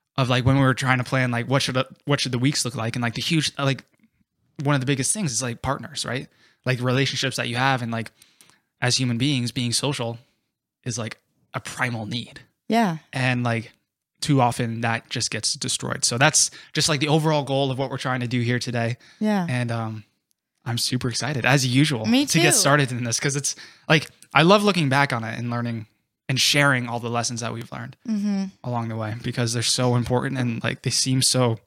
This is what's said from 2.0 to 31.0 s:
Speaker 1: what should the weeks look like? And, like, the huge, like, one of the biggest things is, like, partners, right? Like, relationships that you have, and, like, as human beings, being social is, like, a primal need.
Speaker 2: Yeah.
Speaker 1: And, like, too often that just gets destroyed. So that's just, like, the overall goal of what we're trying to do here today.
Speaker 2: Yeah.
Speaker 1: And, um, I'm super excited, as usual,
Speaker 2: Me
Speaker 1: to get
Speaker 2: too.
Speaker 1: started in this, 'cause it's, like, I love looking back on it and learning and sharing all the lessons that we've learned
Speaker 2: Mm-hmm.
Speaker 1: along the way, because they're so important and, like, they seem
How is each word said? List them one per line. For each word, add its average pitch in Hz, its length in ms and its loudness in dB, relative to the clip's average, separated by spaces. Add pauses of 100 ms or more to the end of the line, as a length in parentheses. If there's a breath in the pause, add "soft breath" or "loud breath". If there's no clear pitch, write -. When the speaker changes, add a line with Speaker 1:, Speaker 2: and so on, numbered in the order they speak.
Speaker 1:
what 143 160 0
should 127 120 -4
the 127 60 0
weeks 135 260 0
look 120 100 -6
like? 117 220 -4
And, 123 60 -4
like, 117 120 -2
the 123 80 -6
huge, 156 360 0
like, 135 260 -2 (800)
one 143 120 2
of 135 60 2
the 127 60 -4
biggest 139 260 0
things 185 200 -2
is, 110 100 -4
like, 120 200 -6
partners, 131 420 -4
right? 131 240 -6 (380 soft breath)
Like, 127 140 0
relationships 127 560 0
that 123 120 -4
you 117 80 -4
have, 131 240 2
and, 117 120 -6
like, 113 180 -6 (720 soft breath)
as 123 160 2
human 123 180 0
beings, 123 360 0
being 120 200 -2
social 117 460 -4 (640)
is, 117 140 -6
like, 110 200 -8 (360)
a 120 60 -6
primal 120 440 -6
need. 117 360 -10 (280)
Speaker 2:
Yeah. 214 300 2 (160)
Speaker 1:
And, 127 300 0
like, 117 280 -4 (480)
too 139 220 4
often 117 400 0
that 117 260 -2
just - 220 -4
gets - 240 -4
destroyed. 127 500 -4
So 120 140 0
that's 147 320 4 (240 loud breath)
just, 156 160 0
like, 147 100 0
the 147 80 -2
overall 151 360 2
goal 135 260 0
of 127 80 -4
what 135 120 -2
we're 131 60 -8
trying 127 240 -2
to 123 80 -4
do 120 140 0
here 120 160 0
today. 117 400 -4 (220 soft breath)
Speaker 2:
Yeah. 208 280 0
Speaker 1:
And, 123 240 -2
um, 110 320 -6 (640)
I'm 120 100 -4
super 123 320 -2
excited, 117 380 -2
as 131 200 4
usual, 131 380 2
Speaker 2:
Me 254 220 2
Speaker 1:
to 170 120 2
get 156 140 6
Speaker 2:
too. - 60 4
Speaker 1:
started 139 340 4
in 120 120 -4
this, 117 140 -2
'cause 143 160 0
it's, 139 220 -4 (320 loud breath)
like, 151 220 4 (240)
I 139 80 8
love 202 200 8
looking 180 280 2
back 135 240 2
on 113 100 -4
it 110 140 -8
and 120 100 -4
learning 117 380 -4 (420)
and 131 100 0
sharing 135 480 4
all 120 140 -4
the 117 80 -6
lessons 117 320 -2
that 117 140 -6
we've 117 180 -10
learned 127 240 -12 (100)
Speaker 2:
Mm-hmm. 202 380 -2 (180)
Speaker 1:
along 117 260 -4
the 113 80 -6
way, 110 260 -4
because 120 320 -2
they're 117 80 -2
so 123 340 2
important 127 420 0
and, 120 240 -2
like, - 200 -4
they 127 80 -2
seem 131 320 0